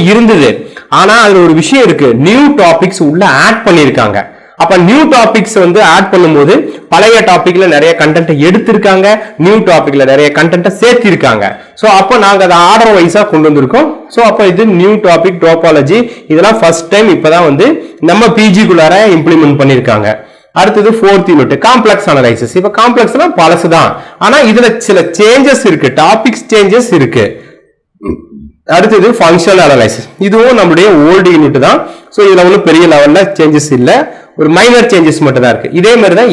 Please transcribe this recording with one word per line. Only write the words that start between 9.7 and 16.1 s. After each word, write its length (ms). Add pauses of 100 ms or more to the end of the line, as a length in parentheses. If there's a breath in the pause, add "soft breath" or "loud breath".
நிறைய 260
கண்டென்ட்டை 440
சேர்த்திருக்காங்க. 640 (360 loud breath)
So 60 (140)
அப்ப 240
நாங்க 240
அதை 100 (100)
ஆர்டர் 280
வைஸா 340
கொண்டு 180
வந்திருக்கோம். 400 (260)
So 140
அப்ப 240
இது 140 (140)
நியூ 120 (140)
டாபிக் 380
டோபாலஜி, 540 (340 loud breath)